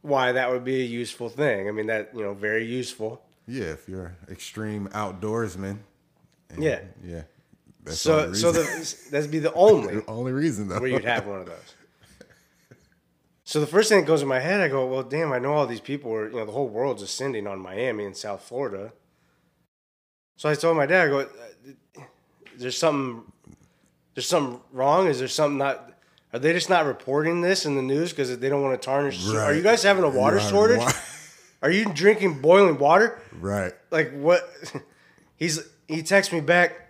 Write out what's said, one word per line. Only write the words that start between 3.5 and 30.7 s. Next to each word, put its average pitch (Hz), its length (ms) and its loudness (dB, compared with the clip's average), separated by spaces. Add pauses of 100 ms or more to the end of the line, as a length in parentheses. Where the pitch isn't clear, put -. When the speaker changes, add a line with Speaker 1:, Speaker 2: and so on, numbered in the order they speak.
Speaker 2:
if 78 240 -10
you're 90 260 -12 (120)
an 85 40 -18
extreme 104 580 -10
outdoorsman. 101 920 -6 (680)
And - 140 -10
Speaker 1:
Yeah. 131 180 -2 (220)
Speaker 2:
Yeah. 85 200 -12 (600)
That's 80 160 -10
Speaker 1:
So, 156 300 2
Speaker 2:
the 95 60 -8
Speaker 1:
so 160 140 2
Speaker 2:
only 165 140 2
Speaker 1:
the, 147 40 -2 (100)
Speaker 2:
reason. - 340 -12
Speaker 1:
that'd 147 200 -2
be 160 80 -4
the 156 140 -2
only 160 420 6
Speaker 2:
<laughs> 107 60 -4
The - 60 -14
only 123 260 -6
reason, 120 340 -2
though. 95 120 -4
Speaker 1:
where 127 100 -2
you'd 127 160 -2
have 113 200 -2
one 98 140 -8
of 87 80 -14
those. - 260 -20 (1700)
So 151 160 -2
the 147 60 0
first 202 200 2
thing 202 140 6
that 147 60 -2
goes 156 140 4
in 139 60 -2
my 131 140 0
head, 185 180 0
I 175 80 2
go, 135 200 0
"Well, 131 160 -2
damn, 147 280 -4
I 127 80 -2
know 139 140 -2
all 147 120 2
these 117 140 -8
people 135 340 -8
are, 110 160 -4
you 120 60 -12
know, 113 100 -6
the 107 60 -12
whole 131 160 -4
world's 113 340 -4
ascending 110 460 -6
on 98 120 -8
Miami 104 440 -6
and 98 120 -10
South 101 280 -10
Florida." 117 480 -8 (1400)
So - 140 -4
I 151 60 0
told 165 200 0
my 143 100 2
dad, 175 220 4
I - 20 2
go, 139 100 0
"Uh, 127 840 -14 (540)
is 123 60 -16
there 127 100 -6
something, 131 520 -2 (920)
there's 127 120 -6
something 135 320 -2 (140)
wrong? 147 340 2
Is 135 120 0
there 127 100 -6
something 147 280 0
not, 139 360 -4 (400)
are 120 60 -6
they 151 120 2
just 175 180 -2
not 170 160 4
reporting 151 540 -2
this 185 260 0
in 143 120 0
the 135 40 0
news 147 300 -2
'cause 127 260 -4
they 131 120 -4
don't 139 120 0
wanna 131 140 0
tarnish 131 480 -2
the 101 80 -2
show? 110 80 0
Are 143 140 2
you 156 60 2
Speaker 2:
Right. 175 120 -2
Speaker 1:
guys 226 120 4
having 190 200 4
a 151 60 4
water 135 260 4
Speaker 2:
Right. 208 140 2
Speaker 1:
shortage? 220 300 6